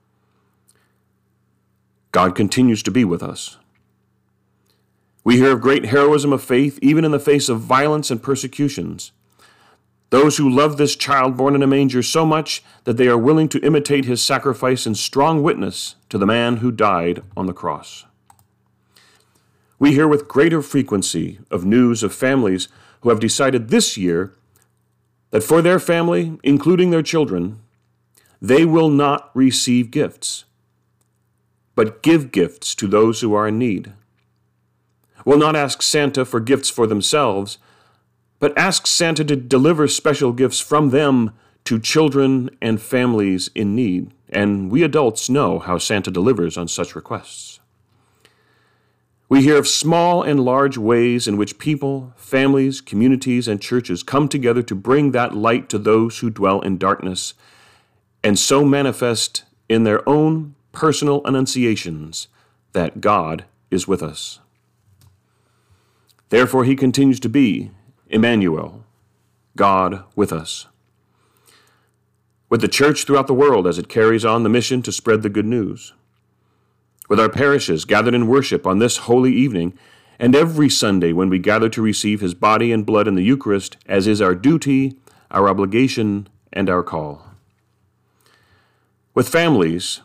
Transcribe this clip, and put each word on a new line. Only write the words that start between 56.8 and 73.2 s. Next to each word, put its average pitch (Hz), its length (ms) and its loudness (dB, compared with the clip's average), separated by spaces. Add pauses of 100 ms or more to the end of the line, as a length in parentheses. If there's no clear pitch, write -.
and 104 140 2
so 143 260 2
manifest 135 800 -2 (240)
in 113 160 2
their 107 240 0
own 151 480 0 (160)
personal 143 520 0
annunciations 113 1040 -4 (460)
that 85 280 -4
God 92 440 -2 (260)
is 92 160 -2
with 92 160 -2
us. - 380 -14 (1900)
Therefore, 123 340 2
he 131 100 2
continues 135 460 2
to 120 80 -4
be 113 420 0 (420)
Emmanuel, 107 720 0 (720)
God 95 480 0 (140)
with 101 160 0
us. - 340 -12 (1800)
With - 120 0
the 113 60 -2
church 147 380 2
throughout 139 240 0